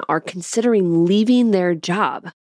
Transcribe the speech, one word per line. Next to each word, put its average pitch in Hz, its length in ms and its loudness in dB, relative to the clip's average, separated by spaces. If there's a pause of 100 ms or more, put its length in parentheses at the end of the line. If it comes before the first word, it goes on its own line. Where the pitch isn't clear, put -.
(100)
are 160 100 0
considering 185 840 0
leaving 220 460 2
their 180 220 0
job, 175 540 -4 (200)